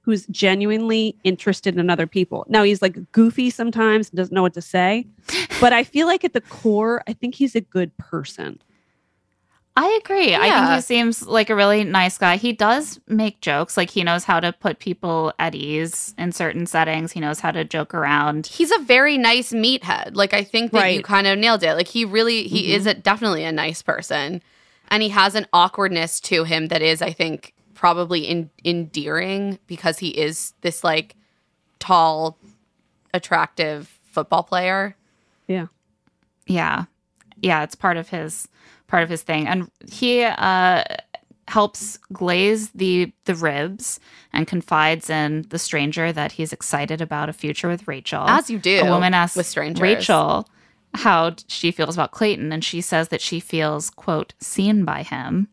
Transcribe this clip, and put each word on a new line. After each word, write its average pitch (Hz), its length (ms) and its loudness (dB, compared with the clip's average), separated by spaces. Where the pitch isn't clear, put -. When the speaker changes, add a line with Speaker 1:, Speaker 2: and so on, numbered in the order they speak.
Speaker 1:
who's 208 260 0
genuinely 214 960 0
interested 185 540 0
in 175 120 2
other 170 160 2
people. - 440 -2
Now, 214 140 6
he's, 202 180 4
like, 185 320 -2
goofy 226 360 4
sometimes, 226 600 0
doesn't 175 240 -4
know 185 80 4
what 180 120 2
to 175 60 -10
say. 190 460 0
Speaker 2:
<laughs> 349 180 -4
Speaker 1:
But 240 100 8
I 240 140 4
feel 302 200 0
like 370 200 0
at - 80 0
the 233 80 0
core, 220 680 0
I 226 60 -8
think 240 200 -8
he's 262 220 -2
a 226 60 2
good 180 340 -4
person. - 640 -10
Speaker 2:
I 403 260 2
agree. 370 320 2
I - 40 0
think 202 140 4
Speaker 3:
Yeah. 170 220 4
Speaker 2:
he 254 60 0
seems 233 460 0
like 214 220 2
a 220 60 2
really 208 300 4
nice 185 320 2
guy. 180 200 4
He 233 160 -2
does 240 540 0
make 214 340 0
jokes. 151 360 -2
Like, 180 120 0
he 185 140 -2
knows 175 200 0
how 170 160 2
to 170 140 -2
put - 260 -4
people 165 580 -2
at 165 180 -2
ease 151 600 -6
in 175 140 -4
certain 165 340 -4
settings. 160 460 -2
He 160 100 -12
knows 151 200 -4
how 165 100 -2
to 160 140 -4
joke 156 280 -6
around. 151 540 0
Speaker 3:
He's 330 240 -2
a 427 80 4
very 269 380 4
nice 240 360 2
meathead. 226 640 -2
Like, 202 180 2
I 202 100 0
think 226 280 -2
that 196 200 4
you 185 60 0
Speaker 1:
Right. 196 60 -6
Speaker 3:
kind 202 240 2
of 196 120 4
nailed 220 240 4
it. 156 120 2
Like, 175 140 -2
he 233 160 -2
really, 226 420 0
he - 160 -2
Speaker 1:
Mm-hmm. 190 140 -2
Speaker 3:
is 196 100 -2
a, 208 60 2
definitely 196 520 0
a 160 80 -4
nice 156 280 -4
person. 147 600 -4
And 214 140 2
he 208 60 -2
has 196 260 4
an 214 180 -2
awkwardness 175 680 2
to 165 240 0
him 160 220 -2
that 165 140 0
is, 160 200 2
I 175 100 -2
think, 160 420 -6
probably 175 540 0
en-, 165 220 -4
endearing 170 1040 -4
because 165 320 -2
he 175 100 -4
is 156 520 -4
this, - 240 -4
like, 160 300 0
tall, 160 580 2
attractive 160 880 -2
football - 400 -2
player. 190 520 -2
Speaker 1:
Yeah. 180 200 -2
Speaker 2:
Yeah. 160 380 0
Yeah, 165 220 2
it's - 120 -10
part 175 220 -2
of 165 120 -10
his, 160 380 -8
part 175 160 2
of 165 60 -2
his 165 120 -6
thing. 156 260 -2
And 180 220 -2
he, 240 320 2
uh, 185 600 2
helps - 500 -2
glaze 190 600 0
the, 180 400 0
the 180 100 0
ribs 165 640 -4
and 160 140 0
confides 160 640 0
in 156 380 -2
the 170 100 -8
stranger 160 520 -2
that 151 200 -4
he's 160 200 -6
excited 151 500 -6
about 151 280 -6
a 156 40 -10
future 151 340 -6
with 175 200 -6
Rachel. 143 400 -6
Speaker 3:
As 269 220 2
you 226 80 -6
do 185 260 2
Speaker 2:
A - 60 2
woman 180 240 2
asks 175 240 2
Speaker 3:
with 175 80 0
strangers. 160 360 -4
Speaker 2:
Rachel 185 680 2
how 170 360 2
d-, - 160 -18
she - 240 -4
feels 160 240 -2
about 156 160 -2
Clayton, 185 400 -2
and 160 120 -6
she 170 180 -6
says 165 280 -2
that 160 120 -4
she 170 180 -6
feels, 151 520 -4
quote, - 480 -4
"seen 202 460 0
by 147 180 -4
him." 160 500 -4